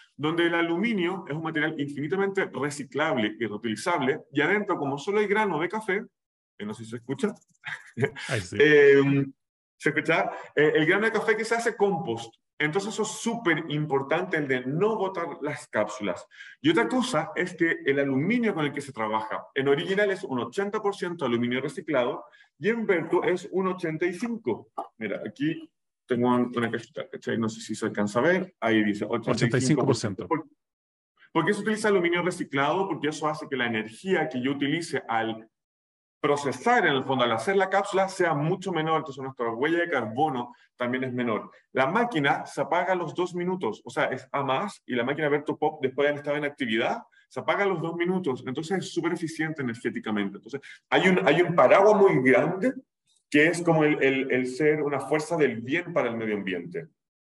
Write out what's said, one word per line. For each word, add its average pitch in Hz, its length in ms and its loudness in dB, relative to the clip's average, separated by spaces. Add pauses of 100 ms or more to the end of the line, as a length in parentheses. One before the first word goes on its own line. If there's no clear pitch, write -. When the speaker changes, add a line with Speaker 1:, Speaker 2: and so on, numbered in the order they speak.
(160)
Speaker 1:
donde 170 300 0
el 170 80 0
aluminio 175 720 0
es 139 60 -4
un 160 80 -4
material 156 360 -2
infinitamente 170 680 -2
reciclable 139 920 -2
y 113 80 -2
reutilizable, 127 760 -2 (100)
y 139 80 0
adentro, 180 380 0
como 135 180 -4
solo 202 220 -2
hay 214 80 2
grano 196 340 0
de 175 80 -2
café, 214 360 -4 (520)
que 101 80 -10
no 107 80 -6
sé 110 120 -14
si 110 60 -14
se 120 60 -10
escucha, 135 380 -4 (920)
Speaker 2:
Ahí 123 120 -2
sí. 95 160 -8
Speaker 1:
<laughs> 110 40 6
em, 139 720 8 (440)
¿se - 120 -2
escucha? 156 420 0 (240)
Eh, 151 220 4
el 156 100 2
grano 202 200 4
de 220 60 0
café 214 240 0
que 220 80 -4
se 226 120 0
hace 233 200 -2
compost. 175 560 -2 (240)
Entonces 196 360 -2
eso 220 100 -2
es 202 60 -4
súper 170 640 -2
importante, 156 640 -2
el 147 100 -2
de 127 180 0
no 185 320 0
botar 180 300 -4 (160)
las 143 240 -6
cápsulas. 104 580 -4 (360)
Y 143 100 2
otra 226 160 4
cosa 165 480 -2
es 180 220 -4
que 170 280 2
el 139 140 2
aluminio 160 560 0
con 156 100 0
el 139 80 -2
que 139 80 -8
se 135 120 -10
trabaja 110 520 -4 (100)
en 135 120 0
original 185 460 2
es 185 100 -8
un 127 160 -4
ochenta 202 420 -4
por 202 140 -2
ciento 175 300 -6
aluminio 120 360 0
reciclado 147 640 -2 (320)
y 151 120 -4
en 226 180 0
Vertuo 175 380 2
es 180 260 0
un 190 160 0
ochenta 175 400 -2
y 185 80 -2
cinco. 220 560 -4 (280)
Mira, 104 280 -6
aquí 151 420 -6 (380)
tengo 120 220 2
un, 123 280 2
una 117 140 0
cajita, - 380 -8
¿cachai? - 280 -6
No 113 120 0
sé 113 120 -10
si 110 140 -10
se 110 120 -4
alcanza 104 340 -2
a - 20 4
ver. 185 380 0
Ahí 110 240 4
dice 101 240 -2
ochenta 117 240 -2
y 117 40 -2
cinco 117 140 2
por 120 60 0
ciento. - 0 -
Speaker 2:
Ochenta - 20 2
y - 20 0
cinco 156 260 2
por 131 100 4
ciento. 98 320 -6
Speaker 1:
¿Por, - 180 -2 (880)
por 165 120 2
qué 196 100 2
se 196 80 -4
utiliza 214 260 0
aluminio 175 340 2
reciclado? 170 640 0
Porque 147 220 -4
eso 151 180 -4
hace 147 220 -4
que 139 80 -4
la 123 100 0
energía 127 640 -2
que 127 120 -6
yo 135 120 0
utilice 139 560 -2
al 110 420 -4 (720)
procesar, 143 640 2
en 147 80 4
el 127 100 0
fondo, 127 180 0
al 120 100 4
hacer 190 220 0
la 190 140 2
cápsula, 190 400 0
sea 175 240 0
mucho 175 400 -2
menor, 160 280 0
entonces 139 220 -10
nuestra 131 280 -4
huella 151 300 0
de 170 100 -2
carbono 123 640 -2 (200)
también 123 300 -2
es 127 80 -6
menor. 120 380 -2 (200)
La 131 160 2
máquina 165 600 0
se - 160 -4
apaga 180 320 0
a - 20 0
los 160 180 -6
dos 175 200 -2
minutos, 180 500 -4
o 117 60 -16
sea, 143 140 -2
es - 280 -4
A 139 100 -2
más, 135 440 -4
y 123 80 -6
la 120 100 0
máquina 151 240 -2
Verto 147 300 -2
Pop, 147 240 -2
después 131 240 0
de - 20 4
haber 147 120 -2
estado 147 180 -2
en 147 80 -2
actividad, 139 560 -2 (260)
se - 120 -12
apaga 185 240 0
a - 20 2
los 175 160 -2
dos 170 140 -4
minutos, 170 500 -2
entonces 160 320 -4
es - 120 -8
súper 165 220 -4
eficiente 160 480 -4
energéticamente. 110 800 -4
Entonces, - 240 -12 (260)
hay 175 200 4
un, 180 200 2
hay 165 140 6
un 170 120 -2
paraguas 175 400 8
muy 185 280 6
grande 156 500 4 (560)
que 151 200 6
es 175 120 0
como 160 240 4
el, 147 180 4
el, 135 300 2
el 127 140 2
ser 151 340 2
una 143 200 4
fuerza 156 360 0
del 123 240 2
bien 165 320 -4
para 135 160 2
el 113 80 -4
medio 110 200 -2
ambiente. 87 520 -6 (420)